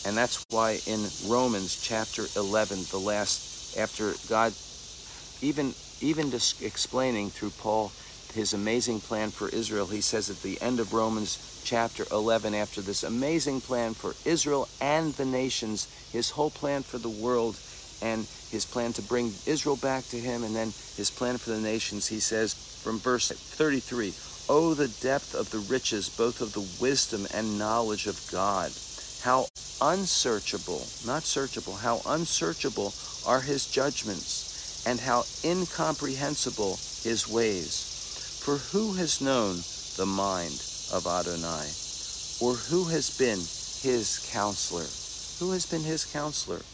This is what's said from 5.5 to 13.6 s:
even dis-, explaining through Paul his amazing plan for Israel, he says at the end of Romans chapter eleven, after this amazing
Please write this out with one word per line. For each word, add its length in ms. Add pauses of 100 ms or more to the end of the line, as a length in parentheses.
even 300
dis-, 300
explaining 720
through 200
Paul 420 (400)
his 200
amazing 480
plan 300
for 180
Israel, 380
he 140
says 280
at 120
the 200
end 180
of 140
Romans 460 (240)
chapter 480
eleven, 440
after 260
this 220
amazing 580